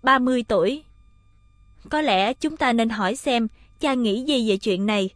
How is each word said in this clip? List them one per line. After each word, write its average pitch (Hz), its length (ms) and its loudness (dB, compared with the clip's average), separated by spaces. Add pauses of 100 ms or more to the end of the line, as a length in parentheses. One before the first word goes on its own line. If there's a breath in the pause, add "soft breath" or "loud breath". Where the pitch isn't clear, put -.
Ba 262 160 4
mươi 247 300 0
tuổi. 220 360 0 (1040)
Có 302 100 -2
lẽ 220 340 0
chúng 311 220 -6
ta 254 160 0
nên 226 160 0
hỏi 214 280 -2
xem 233 320 -2 (320 soft breath)
cha 277 140 0
nghĩ 233 280 -2
gì 254 280 0
về 190 60 2
chuyện 196 300 -2
này. 202 300 -2